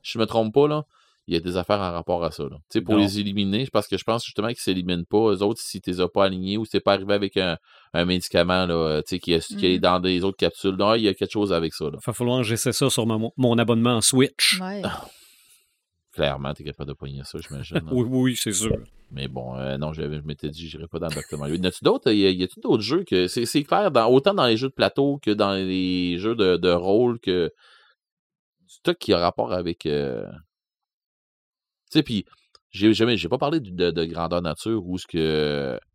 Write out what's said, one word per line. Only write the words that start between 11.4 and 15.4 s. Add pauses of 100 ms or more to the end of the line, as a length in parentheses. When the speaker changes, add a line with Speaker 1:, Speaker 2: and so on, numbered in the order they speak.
Speaker 1:
avec
ça,
là.
Speaker 2:
Va
falloir
que
j'essaie
ça
sur
mon,
mon
abonnement
Switch.
Speaker 3:
Ouais.
Speaker 1:
Ah. (1080)